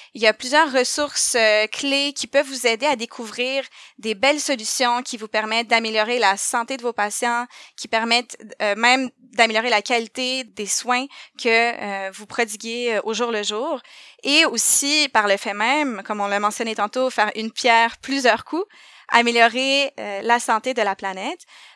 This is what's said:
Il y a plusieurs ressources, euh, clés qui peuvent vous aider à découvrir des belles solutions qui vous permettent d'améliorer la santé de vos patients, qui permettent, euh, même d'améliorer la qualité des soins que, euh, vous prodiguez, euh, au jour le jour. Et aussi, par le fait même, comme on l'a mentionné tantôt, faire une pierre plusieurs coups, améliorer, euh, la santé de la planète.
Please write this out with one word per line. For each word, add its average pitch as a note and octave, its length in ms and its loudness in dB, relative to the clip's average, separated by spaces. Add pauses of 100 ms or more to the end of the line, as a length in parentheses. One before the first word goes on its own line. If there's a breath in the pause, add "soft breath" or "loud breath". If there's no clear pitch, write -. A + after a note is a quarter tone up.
(140 loud breath)
Il G#3+ 80 -6
y A3+ 40 6
a G#3+ 80 6
plusieurs D4 360 2
ressources, C4 680 0
euh, G#3+ 300 4
clés C#4 480 -2
qui - 140 -8
peuvent C#4 180 2
vous C4 200 -4
aider A3+ 200 0
à D4 80 2
découvrir B3 680 -6 (340 loud breath)
des G#3+ 160 -4
belles C4+ 240 2
solutions B3 640 -2
qui B3 140 -10
vous G#3+ 100 -12
permettent A3 400 -2
d'améliorer A3+ 540 0
la G3+ 160 4
santé A#3+ 400 -4
de A#3 60 -10
vos A#3+ 100 -4
patients, A#3+ 540 -2 (300 loud breath)
qui - 120 -14
permettent, A#3 480 0 (260)
euh, G3+ 140 2
même B3 420 2
d'améliorer A3+ 520 0
la G#3 120 2
qualité B3+ 600 -4
des G3+ 220 -10
soins B3 400 -2 (360 loud breath)
que, B3 60 2
euh, G#3 640 0
vous G3+ 140 -18
prodiguez, A3+ 680 -4
euh, G3+ 80 0
au A3 120 -4
jour A#3 180 -2
le G#3 100 -2
jour. A#3+ 380 -4 (420 loud breath)
Et D4+ 220 4
aussi, C#4+ 680 2
par G#3+ 140 4
le G3+ 100 4
fait G3+ 180 -6
même, A#3+ 500 0
comme G#3 160 -6
on G3+ 80 -2
l'a G3+ 100 0
mentionné G#3+ 380 -2
tantôt, B3 340 -2
faire G#3+ 240 0
une A3 160 -6
pierre A#3 500 4
plusieurs B3 440 0
coups, F4 220 -4 (440 loud breath)
améliorer, A#3+ 880 4
euh, G3+ 240 -8
la A#3 160 2
santé A#3 360 -2
de A3+ 80 0
la G3 120 0
planète. G3 460 -8 (360 loud breath)